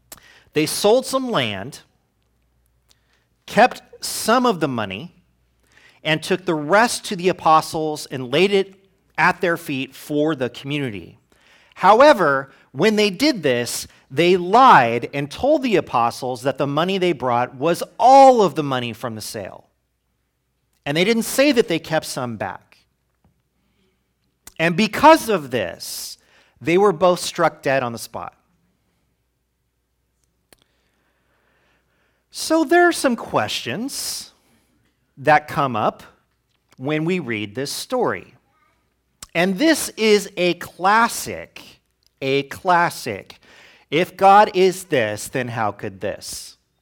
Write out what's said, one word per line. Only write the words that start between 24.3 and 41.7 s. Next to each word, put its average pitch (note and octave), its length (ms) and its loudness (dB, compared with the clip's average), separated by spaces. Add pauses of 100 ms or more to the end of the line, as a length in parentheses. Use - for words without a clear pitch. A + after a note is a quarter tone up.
And E3 160 0
because A3+ 520 4
of D#3+ 220 -2
this, - 680 -8 (420)
they D#3+ 180 0
were G3+ 140 4
both F3 280 2
struck - 440 -4
dead C3+ 180 0
on A#2+ 120 -4
the A2+ 40 -10
spot. - 380 -14 (4000)
So D#4+ 340 -2
there F4 240 4
are E4 60 2
some B3+ 220 -2
questions - 1200 -6 (840)
that D3 300 2
come C3+ 280 -4
up A#2+ 280 -2 (720)
when D#3 280 -4
we F3+ 140 -2
read G#2+ 360 -8
this C#3 160 -8
story. D3 640 -6 (960)
And F3+ 240 0
this D4+ 380 0
is G#3 400 2
a F3 200 0
classic, F3 1080 -2 (580)